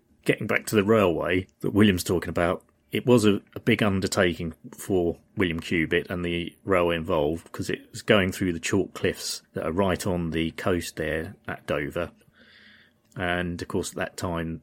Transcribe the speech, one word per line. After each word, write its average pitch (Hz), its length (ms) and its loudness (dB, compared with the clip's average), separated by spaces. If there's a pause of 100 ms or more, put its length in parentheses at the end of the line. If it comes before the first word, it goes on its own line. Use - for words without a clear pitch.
(240)
Getting - 240 0
back - 200 -2
to - 80 -2
the 101 80 6
railway 92 640 2 (120)
that - 140 -4
William's 98 320 6
talking 90 240 0
about, 87 340 0 (300)
it 107 120 -4
was 120 200 6
a, 104 160 6 (120)
a - 60 -12
big 117 240 2
undertaking 92 720 0 (240)
for 85 400 0 (180)
William 85 240 -2
Cubitt 80 500 -2
and 90 140 -6
the 87 400 -4
railway 87 320 2
involved, 80 560 -2
'cause - 180 -8
it - 220 -8
was - 100 -14
going 95 300 4
through 90 220 -2
the 82 60 -8
chalk - 340 -2
cliffs - 480 -6 (140)
that 92 100 -6
are 80 80 -4
right 92 340 0
on 87 220 -2
the 82 220 -2
coast - 440 -2
there 78 400 -4 (140)
at - 180 -12
Dover. 76 440 -4 (1080)
And, 87 440 -4
of - 60 -10
course, 90 220 -4
at - 80 -16
that 90 180 -6
time, 82 480 -6